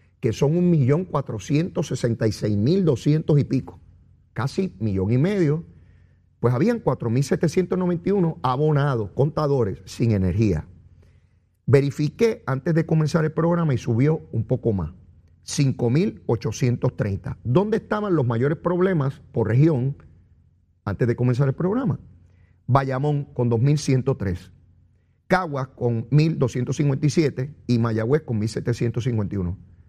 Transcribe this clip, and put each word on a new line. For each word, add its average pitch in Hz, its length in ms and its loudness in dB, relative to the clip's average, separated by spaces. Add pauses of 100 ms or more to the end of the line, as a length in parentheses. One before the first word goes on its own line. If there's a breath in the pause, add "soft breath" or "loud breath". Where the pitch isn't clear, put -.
(220 soft breath)
que 113 100 0
son 151 240 0
un 175 140 4
millón 151 340 4
cuatrocientos 147 840 -4
sesenta 117 380 -2
y 107 60 2
seis 104 240 -2
mil 160 300 2
doscientos 147 520 2
y 139 60 4
pico. - 380 -4 (500)
Casi 180 480 -4
millón 98 320 -2
y 123 60 4
medio. 165 480 0 (760 soft breath)
Pues 120 140 2
habían 220 260 0
cuatro 120 300 -2
mil 123 160 0
setecientos 180 520 0
noventa 180 300 -2
y 196 60 2
uno 170 280 0
abonados, 139 720 0
contadores, 139 720 0
sin 117 300 -2
energía. 95 520 0 (1000 soft breath)
Verifiqué 147 800 0
antes 135 280 -2
de 160 120 2
comenzar 156 400 0
el 156 80 -4
programa 165 400 0
y 117 40 2
subió 135 440 0 (100)
un 110 140 -4
poco 123 260 0
más. 85 220 -4 (500)
Cinco 131 460 0
mil 170 380 0
ochocientos 120 680 0
treinta. - 480 -6
¿Dónde 202 320 2
estaban 208 400 -2
los 139 100 2
mayores 120 320 0
problemas 175 640 -2 (120)
por 104 160 0
región 135 480 2 (880)
antes 101 240 0
de 117 80 0
comenzar 123 320 0
el - 60 -2
programa? 208 440 -2 (680 soft breath)
Bayamón 139 580 0
con 120 240 -2
dos 117 100 2
mil 143 180 4
ciento 135 380 0
tres, 92 380 -6 (720)
Caguas 147 400 -2
con 117 420 -2
mil 151 300 4
doscientos 127 380 -2
cincuenta 143 280 0
y 147 40 2
siete 139 440 -2 (140)
y 120 120 2
Mayagüez 117 440 0
con 113 160 -4
mil 107 80 -2
setecientos 117 560 -2
cincuenta 107 320 -2
y - 40 -4
uno. 90 180 -4 (320 soft breath)